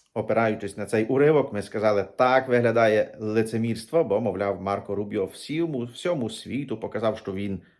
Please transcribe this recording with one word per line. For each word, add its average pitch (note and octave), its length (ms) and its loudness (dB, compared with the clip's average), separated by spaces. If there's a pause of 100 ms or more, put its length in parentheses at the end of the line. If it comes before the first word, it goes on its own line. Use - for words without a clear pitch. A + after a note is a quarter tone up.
(140)
опираючись G#2+ 640 0
на G#2 80 -6
цей A2 200 2
уривок, C#3+ 480 4
ми G#2 80 -2
сказали: G#2 420 0
"Так B2+ 440 2
виглядає A2+ 720 4
лицемірство", A2+ 840 0
бо, G#2+ 180 0
мовляв, G2 400 -2
Марко G2 340 -4
Рубіо G2+ 300 -4
всьому, D3 600 -6
всьому C3 440 -4
світу A2+ 500 -8
показав, A2 380 -2
що - 160 -8
він G2 280 -6 (180)